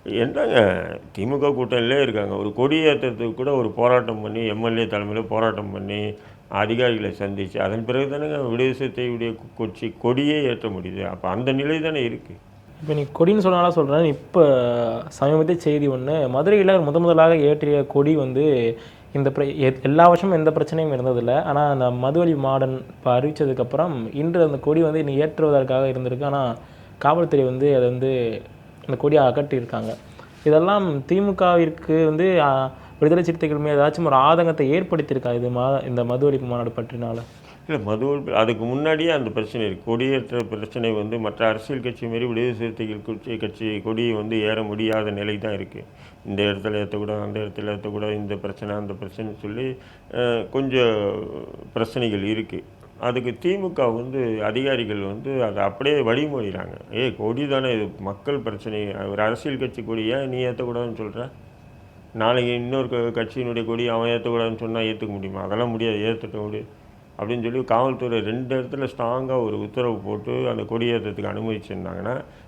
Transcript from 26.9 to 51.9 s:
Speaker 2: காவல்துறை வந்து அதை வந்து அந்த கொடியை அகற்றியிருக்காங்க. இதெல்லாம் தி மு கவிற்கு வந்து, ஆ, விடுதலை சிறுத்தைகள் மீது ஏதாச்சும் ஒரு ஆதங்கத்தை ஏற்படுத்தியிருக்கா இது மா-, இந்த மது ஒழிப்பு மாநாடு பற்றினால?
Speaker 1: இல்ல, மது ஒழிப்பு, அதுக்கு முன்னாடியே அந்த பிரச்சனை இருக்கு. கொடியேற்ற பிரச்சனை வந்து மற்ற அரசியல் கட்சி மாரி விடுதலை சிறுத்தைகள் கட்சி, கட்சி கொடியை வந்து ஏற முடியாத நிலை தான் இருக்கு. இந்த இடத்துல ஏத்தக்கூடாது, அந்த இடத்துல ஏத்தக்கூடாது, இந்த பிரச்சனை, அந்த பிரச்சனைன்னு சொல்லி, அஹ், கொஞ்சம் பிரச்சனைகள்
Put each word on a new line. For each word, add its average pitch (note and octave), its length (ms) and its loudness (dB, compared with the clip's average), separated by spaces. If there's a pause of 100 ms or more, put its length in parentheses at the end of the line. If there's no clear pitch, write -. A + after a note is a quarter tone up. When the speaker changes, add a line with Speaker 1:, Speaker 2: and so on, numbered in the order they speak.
Speaker 2:
காவல்துறை D3+ 460 4
வந்து C3 320 2
அதை B2 120 4
வந்து B2 540 0 (380)
அந்த C3 160 -4
கொடியை D3 280 6
அகற்றியிருக்காங்க. A#2+ 720 0 (480)
இதெல்லாம் D#3+ 600 4
தி F#3 160 2
மு G3+ 100 2
கவிற்கு E3+ 720 4
வந்து, E3 380 4
ஆ, C3+ 300 2 (260)
விடுதலை E3 260 6
சிறுத்தைகள் D#3+ 340 0
மீது D3 180 2
ஏதாச்சும் D3+ 280 4
ஒரு C#3 120 4
ஆதங்கத்தை D#3 540 4
ஏற்படுத்தியிருக்கா C#3+ 640 0
இது B2 160 0
மா-, C3 360 0
இந்த A#2+ 180 0
மது B2+ 260 2
ஒழிப்பு C3 160 -2
மாநாடு A#2+ 240 -2
பற்றினால? A#2 460 -8 (520)
Speaker 1:
இல்ல, D3 160 -2
மது A2 220 0
ஒழிப்பு, C#3 260 -2
அதுக்கு A2 320 2
முன்னாடியே D#3 460 0
அந்த C3 200 -2
பிரச்சனை A2 360 -4
இருக்கு. F#2+ 180 -6
கொடியேற்ற A#2+ 540 -2 (120)
பிரச்சனை A2+ 400 -4
வந்து G#2+ 280 -4
மற்ற A2 300 0
அரசியல் A2+ 320 -4
கட்சி A#2+ 260 -8
மாரி A#2 200 -4
விடுதலை A#2+ 280 -2
சிறுத்தைகள் A2 520 -6
கட்சி, A2 300 -8
கட்சி G#2+ 440 -6
கொடியை A2+ 320 -2
வந்து A2 280 -2
ஏற A2 220 0
முடியாத G#2+ 480 -2
நிலை G#2 280 -4
தான் G#2+ 140 -6
இருக்கு. G2 320 -10 (420)
இந்த G2+ 160 -2
இடத்துல G#2 300 0
ஏத்தக்கூடாது, G#2 500 -4
அந்த G#2 180 -6
இடத்துல G#2 260 -8
ஏத்தக்கூடாது, G#2 460 -6
இந்த G#2 220 -4
பிரச்சனை, G2+ 400 -8
அந்த G#2 180 -8
பிரச்சனைன்னு G#2 500 -10
சொல்லி, B2+ 340 -8 (360)
அஹ், A#2+ 380 -2
கொஞ்சம் A2+ 720 2 (500)
பிரச்சனைகள் A2 500 -2